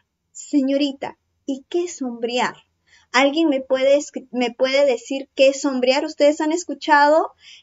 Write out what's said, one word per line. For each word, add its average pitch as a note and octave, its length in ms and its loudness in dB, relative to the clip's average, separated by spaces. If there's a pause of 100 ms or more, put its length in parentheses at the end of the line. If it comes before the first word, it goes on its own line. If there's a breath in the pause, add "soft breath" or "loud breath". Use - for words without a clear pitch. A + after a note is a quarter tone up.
(300)
Señorita, C#4 880 -2 (280)
¿y C4+ 240 -8
qué F4 140 -4
es F4 120 -12
sombrear? A#3+ 600 -6 (560 soft breath)
¿Alguien C#4+ 380 2
me C4+ 100 -2
puede C4 380 2
escri-, - 320 -12
me A#3+ 220 -4
puede C4+ 340 0
decir C4+ 480 -4
qué C4+ 140 6
es C4+ 140 -2
sombrear? C4 420 0
¿Ustedes D4+ 360 2
han D#4 120 -2
escuchado D4+ 800 2 (300 loud breath)